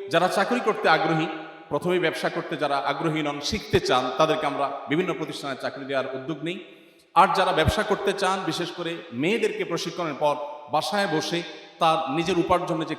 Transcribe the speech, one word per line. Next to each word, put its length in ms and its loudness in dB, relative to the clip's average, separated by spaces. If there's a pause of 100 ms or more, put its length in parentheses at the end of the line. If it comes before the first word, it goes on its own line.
(100)
যারা 180 4
চাকরি 320 0
করতে 280 0
আগ্রহী, 380 4 (420)
প্রথমেই 380 0
ব্যবসা 220 0
করতে 280 -4
যারা 200 0
আগ্রহী 460 0
নন, 180 -2
শিখতে 400 0
চান, 240 2 (140)
তাদেরকে 280 4
আমরা 200 0 (220)
বিভিন্ন 260 0
প্রতিষ্ঠানে 480 -6
চাকরি 220 -6
দেওয়ার 300 -2
উদ্যোগ 280 -6
নিই। 160 -4 (560)
আর 220 8
যারা 160 4
ব্যবসা 300 4
করতে 300 0
চান, 240 0 (100)
বিশেষ 240 -2
করে 220 -6 (200)
মেয়েদেরকে 520 0
প্রশিক্ষণের 500 -4
পর 200 2 (380)
বাসায় 400 0
বসে 280 0 (380)
তার 200 4 (180)
নিজের 220 0
উপার্জনে 460 2
যে 140 -4